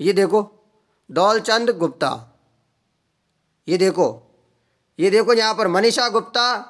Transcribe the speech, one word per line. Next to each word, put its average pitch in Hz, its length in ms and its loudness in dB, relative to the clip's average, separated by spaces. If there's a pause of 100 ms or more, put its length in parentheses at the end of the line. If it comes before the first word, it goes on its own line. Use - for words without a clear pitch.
ये 165 120 2
देखो 190 300 2 (680)
दौलचंद 220 600 0
गुप्ता, 165 400 -4 (1600)
ये 175 100 0
देखो, 175 280 2 (920)
ये 185 120 0
देखो 220 220 2
यहाँ 220 220 0
पर 196 140 0
मनीषा 220 400 0
गुप्ता 226 380 -2 (240)